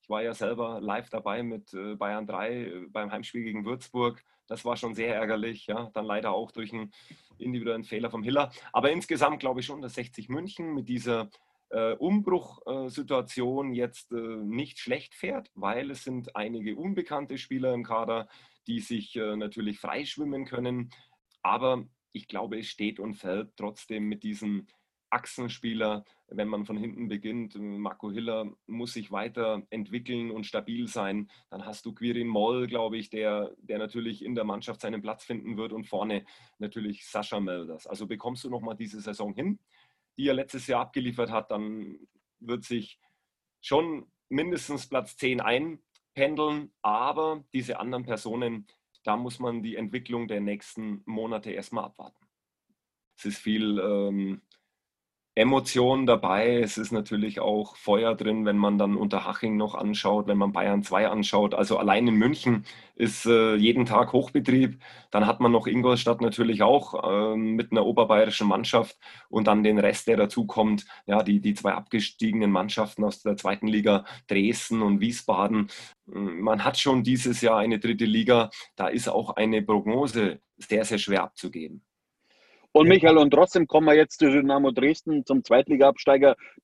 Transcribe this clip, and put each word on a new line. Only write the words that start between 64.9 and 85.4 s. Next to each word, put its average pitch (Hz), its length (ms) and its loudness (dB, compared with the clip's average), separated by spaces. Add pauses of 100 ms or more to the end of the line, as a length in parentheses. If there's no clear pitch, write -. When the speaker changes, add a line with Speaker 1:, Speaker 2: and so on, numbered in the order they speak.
Speaker 1:
Dann 104 160 4
hat 117 140 2
man 120 140 6
noch 117 140 4
Ingolstadt 120 520 2
natürlich 113 440 2
auch, 107 720 4
ähm, 110 220 0
mit 113 160 -2
einer 113 140 4
oberbayerischen 107 600 4
Mannschaft 101 520 2 (320)
und 107 180 2
dann 104 160 4
den 107 160 4
Rest, - 280 2
der 113 100 4
dazukommt. 107 680 0 (220)
Ja, 104 160 2
die, 101 160 4
die 101 140 2
zwei 101 180 -2
abgestiegenen 104 800 0
Mannschaften 104 540 0
aus - 180 -4
der 101 140 0
zweiten 101 300 -2
Liga, 104 360 4 (240)
Dresden 110 540 0
und 101 180 4
Wiesbaden. 104 720 0 (380)
Man 101 580 -2
hat 135 120 0
schon 127 260 2
dieses 123 360 0
Jahr 113 180 4
eine 110 220 0
dritte 113 260 0
Liga, 113 440 4 (260)
da 92 140 0
ist 117 180 -2
auch - 300 -2
eine 110 240 2
Prognose 107 800 0 (160)
sehr, - 260 0
sehr 104 140 0
schwer 98 260 0
abzugeben. 85 600 -10 (880)
Speaker 2:
Und 156 140 10
Speaker 3:
Ja. 180 60 12
Speaker 2:
Michael, 160 240 10
und 143 140 10
trotzdem 160 360 8
kommen 156 200 6
wir 151 80 10
jetzt 151 240 6
zu 143 120 8
Dynamo 139 400 4
Dresden, 143 540 2
zum 135 180 2